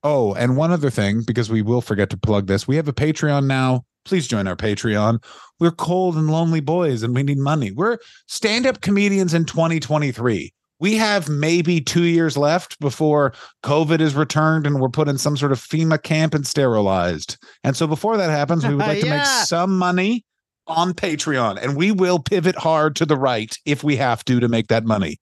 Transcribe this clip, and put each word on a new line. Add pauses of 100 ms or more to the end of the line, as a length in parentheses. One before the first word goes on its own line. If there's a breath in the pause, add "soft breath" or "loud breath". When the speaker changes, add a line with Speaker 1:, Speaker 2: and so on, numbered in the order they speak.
Speaker 1:
Oh,
and
one
other
thing,
because
we
will
forget
to
plug
this.
We
have
a
Patreon
now. (200)
Please
join
our
Patreon. (380 loud breath)
We're
cold
and
lonely
boys,
and
we
need
money.
We're (280 loud breath)
stand-up
comedians
in
twenty
twenty-three. (280)
We
have
maybe
two
years
left
before (300 loud breath)
covid
is
returned
and
we're
put
in
some
sort
of
fema
camp
and
sterilized. (240 loud breath)
And
so
before
that
happens,
we
would
like
to
Speaker 2:
<laughs>
Speaker 1:
make
Speaker 2:
Yeah.
Speaker 1:
some
money (420)
on
Patreon,
and
we
will
pivot
hard
to
the
right
if
we
have
to,
to
make
that
money.